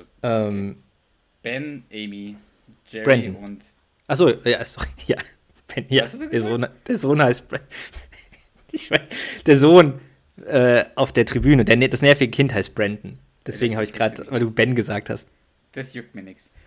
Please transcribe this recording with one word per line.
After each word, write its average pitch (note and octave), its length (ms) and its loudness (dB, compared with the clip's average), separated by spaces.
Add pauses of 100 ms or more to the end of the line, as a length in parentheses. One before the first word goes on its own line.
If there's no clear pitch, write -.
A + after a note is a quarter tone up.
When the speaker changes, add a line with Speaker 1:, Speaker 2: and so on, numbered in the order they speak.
(220)
Speaker 1:
Ähm, A2 260 0
Speaker 2:
okay. G2 280 -6 (640)
Ben, C3+ 500 -10
Amy, G#2 440 -12 (520)
Jerry A2 160 -12
Speaker 1:
Brandon. A2+ 400 0
Speaker 2:
und G2+ 300 -20 (320)
Speaker 1:
Ach C#3 100 -4
so, D#3 140 4
ja, A#2 340 -2
sorry, - 240 -10 (100)
<laughs> - 80 -20
ja. - 100 -2 (580)
Ben, - 140 -8
ja, C3 160 0
Speaker 2:
Was - 100 -16
hast C#4 80 -14
du D#4+ 80 -12
Speaker 1:
der - 0 -
Speaker 2:
gesagt? A#2+ 100 -2
Speaker 1:
Sohn, A#2+ 260 -4 (200)
der B3 100 -4
Sohn D3 260 0
heißt B2 260 -2
Bra-, - 120 -10 (560)
<laughs> - 560 -20
ich - 180 -10
weiß, - 100 0 (440)
der D3 120 6
Sohn, D3+ 440 8 (460)
äh, B2 380 4 (100)
auf C3 180 -2
der A#2 140 2
Tribüne, B2+ 380 4
der A#2 120 6
ne-, B2+ 140 2
das C3 120 -4
nervige C#3+ 280 4
Kind C3 240 0
heißt G2 200 -4
Brandon. G#2 440 -4 (280)
Deswegen A#2 280 -4
Speaker 2:
Das A2 40 -4
Speaker 1:
hab A2 60 -2
ich G#2+ 60 -10
Speaker 2:
das - 80 -16
Speaker 1:
grad, A2 220 -2
Speaker 2:
juckt - 120 -14
Speaker 1:
weil A#2+ 80 -2
du A#2+ 60 0
Speaker 2:
mich A2+ 80 -8
Speaker 1:
Ben B2 200 2
gesagt G#2+ 360 -6
hast. - 180 -12 (440)
Speaker 2:
Das C3 220 -12
juckt A#2+ 200 -16
mir G2+ 80 -16
nix. - 280 -20 (160)